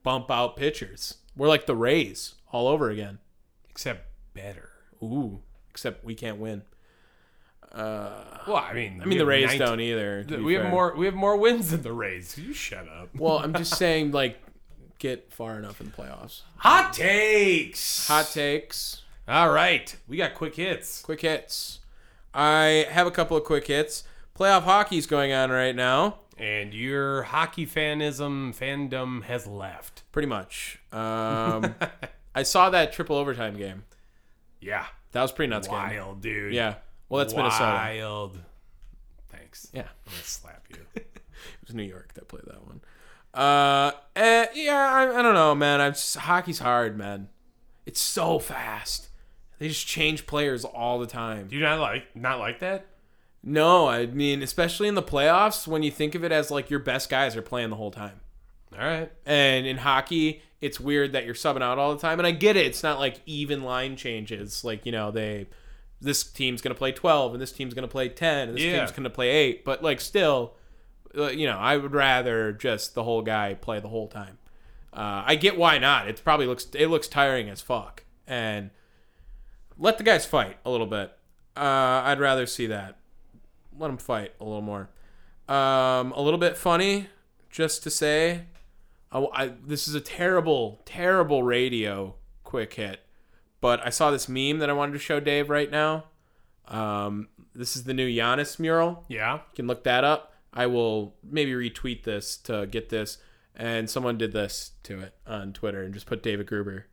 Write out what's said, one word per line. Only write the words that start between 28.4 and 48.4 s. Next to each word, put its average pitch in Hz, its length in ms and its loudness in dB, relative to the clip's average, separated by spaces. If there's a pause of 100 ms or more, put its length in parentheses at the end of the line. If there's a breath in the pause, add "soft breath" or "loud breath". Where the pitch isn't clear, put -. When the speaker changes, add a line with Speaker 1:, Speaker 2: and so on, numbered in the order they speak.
Speaker 2:
fandom 131 680 -6
has 120 240 -8
left. 95 560 -14 (100)
Speaker 1:
Pretty 147 140 0
much. - 520 -8 (140)
Um, 110 840 -2 (280)
Speaker 2:
<laughs> - 320 -18
Speaker 1:
I 135 80 0
saw 185 260 4
that 165 240 2
triple 151 240 -2
overtime 117 400 -4
game. 98 260 -10 (760)
Speaker 2:
Yeah. 101 260 -6 (260)
Speaker 1:
That 123 100 -2
was 131 120 0
pretty 143 160 -2
nuts 104 180 -4
game. 110 80 -6
Speaker 2:
Wild, 98 460 -8
dude. 104 320 -6
Speaker 1:
Yeah. 113 220 -2 (340)
Well, 135 100 0
that's 113 160 -2
Minnesota. 110 380 2
Speaker 2:
Wild. 107 640 -6 (880)
Thanks. - 440 -20
Speaker 1:
Yeah. 131 80 -10
Speaker 2:
I'm - 320 -18
gonna 90 100 -14
slap - 460 -14
you. - 80 -20 (180)
Speaker 1:
<laughs> - 0 -
It - 720 -16
was 117 80 -14
New 110 80 -6
York 92 300 -14
that - 160 -20
played - 160 -18
that - 200 -20
one. - 140 -20 (540 soft breath)
Uh, 143 580 6 (240)
eh, 226 380 6
yeah, 285 400 2
I, 262 260 4
I - 20 4
don't 233 120 6
know, 156 200 8
man. 143 280 4
I'm 143 100 4
just, - 240 -4
hockey's 175 440 0
hard, 120 380 2
man. 101 300 -10 (580)
It's - 140 -6
so 165 400 0
fast. - 720 -8 (500)